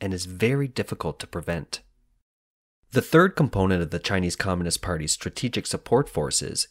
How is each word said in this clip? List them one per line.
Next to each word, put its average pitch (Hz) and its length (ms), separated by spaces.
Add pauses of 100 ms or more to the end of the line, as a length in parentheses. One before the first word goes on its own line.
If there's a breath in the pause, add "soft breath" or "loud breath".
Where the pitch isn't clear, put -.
and 95 120
is 90 140
very 117 400
difficult - 540
to - 80
prevent. 85 540 (1080)
The - 120
third 185 340
component 95 440
of 78 100
the 85 100
Chinese 90 340
Communist 87 480
Party's 80 300
strategic - 560
support - 400
forces - 640